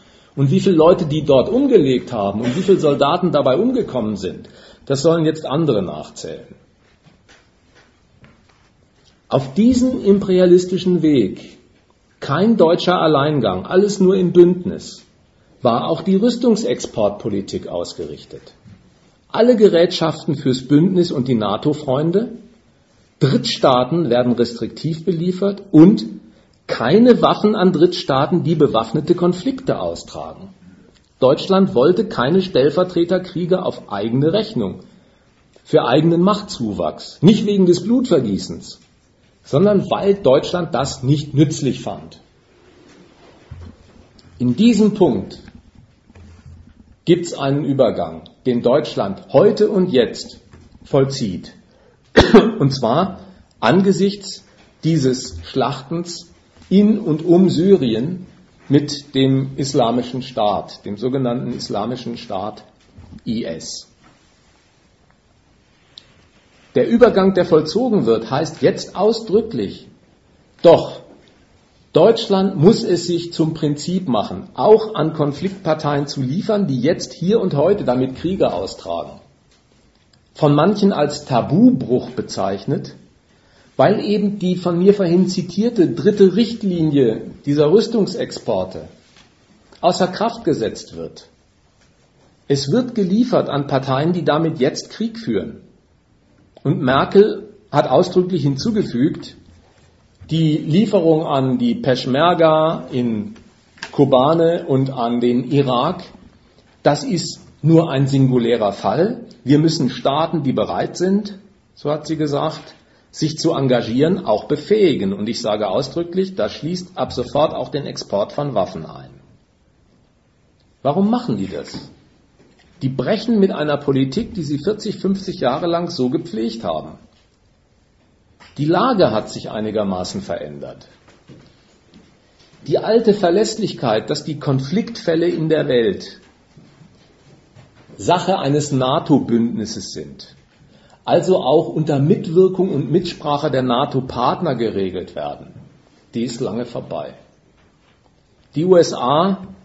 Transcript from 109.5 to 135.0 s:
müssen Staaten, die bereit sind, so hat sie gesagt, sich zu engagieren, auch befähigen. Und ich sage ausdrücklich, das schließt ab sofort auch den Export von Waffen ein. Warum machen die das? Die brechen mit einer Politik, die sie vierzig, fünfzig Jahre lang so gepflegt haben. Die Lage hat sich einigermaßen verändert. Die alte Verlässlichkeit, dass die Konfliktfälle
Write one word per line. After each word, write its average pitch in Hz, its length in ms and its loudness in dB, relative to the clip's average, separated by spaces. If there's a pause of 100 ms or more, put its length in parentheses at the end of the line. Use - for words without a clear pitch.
müssen 156 320 0
Staaten, 151 540 -4
die 131 80 -2
bereit 101 440 -4
sind, 196 420 -2 (360)
so - 160 -8
hat 151 160 -6
sie 156 100 -6
gesagt, 151 580 -4 (360)
sich - 260 -4
zu 165 160 -2
engagieren, 127 720 0
auch - 200 -2
befähigen. 147 680 0
Und 104 160 -6
ich 117 140 -6
sage 104 260 -2
ausdrücklich, 170 680 -4
das 107 160 -2
schließt - 440 -8
ab 127 160 -4
sofort 143 420 -2
auch 131 140 -8
den 139 160 -8
Export 110 480 -6
von 147 220 -6
Waffen 90 320 -4
ein. - 240 -20 (1700)
Warum 185 280 0
machen 226 260 -2
die 95 120 -6
das? - 420 -14 (920)
Die 135 80 -2
brechen 175 500 -2
mit 190 140 0
einer 151 240 -4
Politik, 135 580 -4
die 180 80 -6
sie 143 160 -6
vierzig, 208 380 -6
fünfzig 190 440 -6
Jahre 143 260 -2
lang 170 240 -4
so 127 180 -4
gepflegt 165 560 -6
haben. 76 280 -6 (1700)
Die 143 60 -2
Lage 185 480 2
hat 107 180 -4
sich - 200 -12
einigermaßen 101 680 -4
verändert. 71 680 -12 (1800)
Die - 120 0
alte 220 360 2
Verlässlichkeit, 170 960 0
dass 147 140 -6
die 147 140 -8
Konfliktfälle 165 920 -2